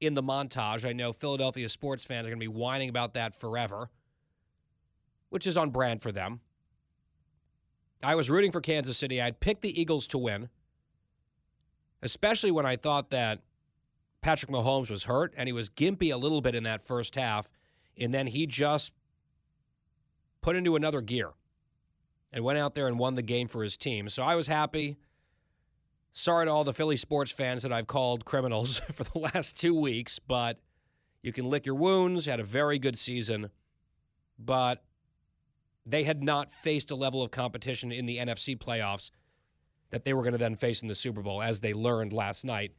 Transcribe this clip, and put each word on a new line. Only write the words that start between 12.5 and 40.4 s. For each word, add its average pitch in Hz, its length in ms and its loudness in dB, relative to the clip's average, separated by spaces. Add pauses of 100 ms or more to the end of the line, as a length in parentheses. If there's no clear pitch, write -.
when 156 120 2
I 127 120 2
thought 143 340 0
that 113 300 0 (840)
Patrick 151 280 2
Mahomes 131 400 2
was 101 140 -4
hurt, 139 300 2
and 127 140 -4
he 127 60 -4
was 117 160 -4
gimpy 170 420 2
a 131 60 -2
little 147 240 2
bit 123 120 2
in 113 100 -2
that 110 180 -2
first 120 320 -4
half, 110 340 0 (480)
and 120 160 -2
then 135 140 2
he 139 200 0
just 143 460 0 (1500)
put 170 140 2
into 180 200 4
another 151 240 2
gear 110 300 -2 (1000)
and 117 140 -4
went 139 140 2
out 143 160 0
there 143 120 0
and 120 120 0
won 127 160 2
the 123 80 -2
game 120 260 0
for 113 140 -4
his 104 160 -4
team. 104 320 -4
So 131 120 -4
I 156 120 4
was 165 120 2
happy. 151 520 0 (1120)
Sorry 170 320 4
to 160 80 2
all 151 120 4
the 139 100 0
Philly 156 240 2
sports 143 340 0
fans 127 300 -2
that 127 100 -2
I've 117 140 0
called 123 400 0
criminals 123 520 0
<laughs> - 140 -8
for 135 120 -6
the - 140 -6
last 160 400 -2
two 170 160 4
weeks, 123 440 0
but 120 420 0 (600)
you 123 100 -4
can 123 160 -4
lick 143 160 2
your 135 120 0
wounds. 180 500 4
Had 127 140 0
a 107 40 -2
very 143 340 2
good 127 200 0
season, 110 500 -2 (920)
but 127 460 0 (1000)
they 147 180 2
had 151 180 0
not 143 300 0
faced 156 380 -2
a 147 40 -4
level 131 280 0
of 117 80 -2
competition 123 600 -4
in 120 140 -4
the 120 140 -4
N 120 100 -4
F 110 100 -4
C - 160 -4
playoffs 107 580 -4 (760)
that - 160 -6
they 135 80 0
were 131 120 2
gonna 120 120 2
then 113 200 0